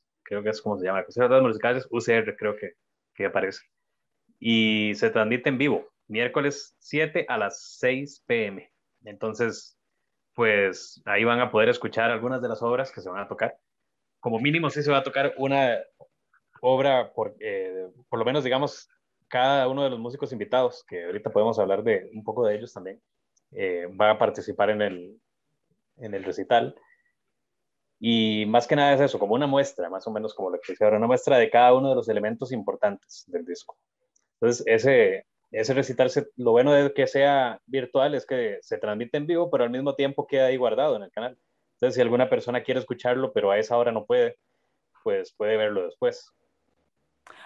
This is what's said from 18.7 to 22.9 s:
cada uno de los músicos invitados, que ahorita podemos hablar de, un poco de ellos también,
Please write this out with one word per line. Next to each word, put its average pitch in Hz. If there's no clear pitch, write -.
cada 131
uno 135
de 135
los 120
músicos 123
invitados, 123
que 87
ahorita 95
podemos 107
hablar 98
de, 104
un 107
poco 113
de 104
ellos 110
también, 95